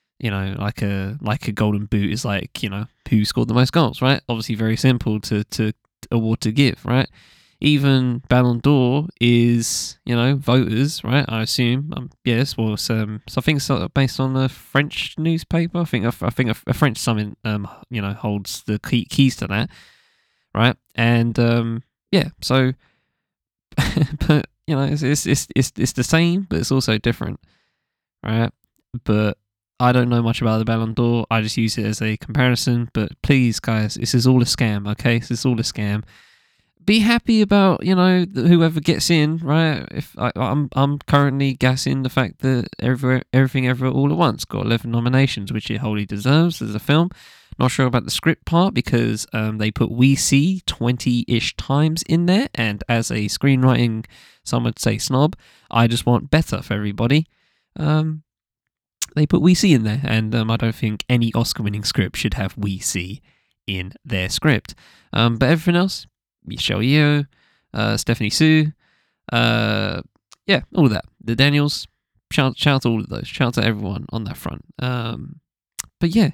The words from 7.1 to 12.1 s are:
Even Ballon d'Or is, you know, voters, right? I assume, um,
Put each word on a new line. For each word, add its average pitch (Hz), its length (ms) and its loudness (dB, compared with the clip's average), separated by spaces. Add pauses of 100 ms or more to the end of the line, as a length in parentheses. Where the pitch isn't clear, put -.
Even 135 580 2 (100)
Ballon 123 300 2
d'Or 139 480 2 (140)
is, 120 840 0
you 120 120 -2
know, 127 200 2
voters, 131 680 0
right? 131 240 0
I 110 140 -4
assume, 127 540 -2
um, 127 140 -10 (140)